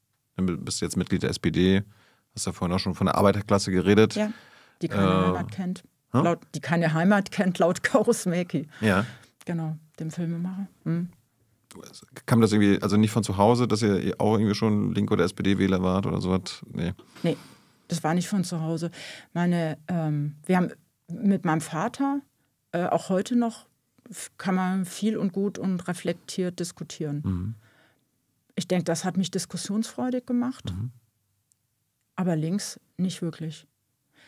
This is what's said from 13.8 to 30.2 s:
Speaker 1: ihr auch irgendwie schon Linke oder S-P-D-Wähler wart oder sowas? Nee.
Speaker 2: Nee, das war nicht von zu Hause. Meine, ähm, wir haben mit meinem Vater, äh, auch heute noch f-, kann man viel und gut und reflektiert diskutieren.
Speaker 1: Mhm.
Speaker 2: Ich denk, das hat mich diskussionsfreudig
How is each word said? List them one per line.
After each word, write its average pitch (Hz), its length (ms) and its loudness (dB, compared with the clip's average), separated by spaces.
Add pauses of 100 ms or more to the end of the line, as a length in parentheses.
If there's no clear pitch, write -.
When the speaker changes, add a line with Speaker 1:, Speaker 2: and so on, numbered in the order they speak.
Speaker 1:
ihr 98 340 2
auch 110 160 2
irgendwie 104 220 2
schon 104 400 0
Linke 101 180 0
oder 95 100 2
S-P-D-Wähler 95 600 2
wart 92 240 2
oder 95 120 -2
sowas? 92 540 -2
Nee. 85 200 -4 (280)
Speaker 2:
Nee, 170 160 0 (500)
das 165 160 -4
war 160 120 0
nicht 175 120 0
von 196 160 -2
zu 170 180 -6
Hause. 165 280 -4 (440)
Meine, 170 440 0 (100)
ähm, 151 480 -2 (120)
wir 185 100 2
haben 175 140 0 (400)
mit 190 340 0
meinem 160 160 2
Vater, 262 600 -4 (500)
äh, 175 140 -2
auch - 240 -2
heute 196 260 0
noch 233 320 -2 (420)
f-, - 300 -16
kann 185 160 0
man 185 300 0
viel 208 300 -4
und 185 160 0
gut 196 280 -4
und 185 280 -4
reflektiert 180 720 -6
diskutieren. 151 640 -6
Speaker 1:
Mhm. 95 320 -4 (1000)
Speaker 2:
Ich - 120 -6
denk, 180 180 0
das 185 200 -2
hat 180 100 -4
mich 190 140 0
diskussionsfreudig 226 960 -4